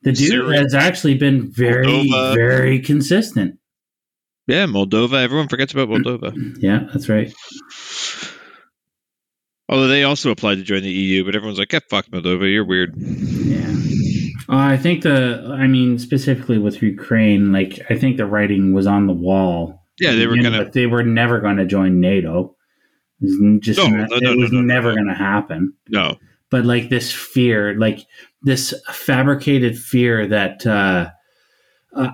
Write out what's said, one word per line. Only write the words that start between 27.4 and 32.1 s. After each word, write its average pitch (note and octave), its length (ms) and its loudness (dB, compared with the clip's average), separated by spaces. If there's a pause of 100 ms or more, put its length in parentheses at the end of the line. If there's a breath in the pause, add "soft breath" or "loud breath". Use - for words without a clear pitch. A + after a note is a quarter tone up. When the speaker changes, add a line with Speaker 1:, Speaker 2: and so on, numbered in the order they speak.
Speaker 1:
like, A2 280 0 (360 loud breath)
this C3 320 -2 (140)
fabricated C3+ 920 0
fear A#2 500 0
that, G2+ 380 -2
uh, F#2+ 440 0 (840)
uh, B2+ 200 -4